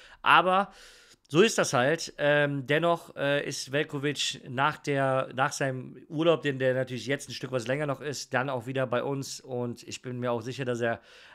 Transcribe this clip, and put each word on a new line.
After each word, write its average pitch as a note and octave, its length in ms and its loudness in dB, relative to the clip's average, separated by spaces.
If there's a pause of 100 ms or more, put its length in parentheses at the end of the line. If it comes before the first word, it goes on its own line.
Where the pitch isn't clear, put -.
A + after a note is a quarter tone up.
(200)
Aber F#3 500 4 (560)
so D3 140 4
ist A3 160 6
das F#3 160 2
halt. C#3+ 460 2
Ähm, C#3+ 480 2
dennoch, E3 500 0
äh, C#3+ 320 0
ist C3 240 -8
Veljkovic D3 800 -2
nach C#3 260 0
der, C3+ 580 0
nach C#3 180 0
seinem C3+ 440 -4 (140)
Urlaub, D#3+ 320 4
den C#3 160 0
der B2+ 160 4
natürlich B2 320 -4
jetzt C#3 240 -4
ein - 20 -10
Stück B2+ 180 -10
was B2 160 -2
länger C#3+ 200 -2
noch C3 160 -4
ist, C#3 320 -8
dann C3 160 0
auch A#2+ 160 -6
wieder C3 200 -2
bei A#2+ 160 0
uns. C3+ 380 -6
Und B2 440 -6
ich - 180 -12
bin B2 180 -8
mir A#2+ 120 0
auch A#2 100 -2
sicher, B2 240 -6
dass A#2+ 160 -2
er A#2 180 0 (340)